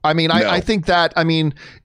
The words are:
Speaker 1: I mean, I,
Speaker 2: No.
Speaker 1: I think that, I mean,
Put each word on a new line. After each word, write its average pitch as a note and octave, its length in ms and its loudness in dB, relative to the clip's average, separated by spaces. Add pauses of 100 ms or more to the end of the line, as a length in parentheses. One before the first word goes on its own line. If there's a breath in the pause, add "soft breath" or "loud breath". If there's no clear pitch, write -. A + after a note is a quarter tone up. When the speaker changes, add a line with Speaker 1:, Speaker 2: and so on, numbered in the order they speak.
Speaker 1:
I D#3 120 0
mean, E3 180 0
I, - 80 2
Speaker 2:
No. G#3 100 0
Speaker 1:
I F3+ 100 0
think G#3 260 -2
that, F3 280 2
I E3 80 0
mean, D#3+ 320 0 (300 loud breath)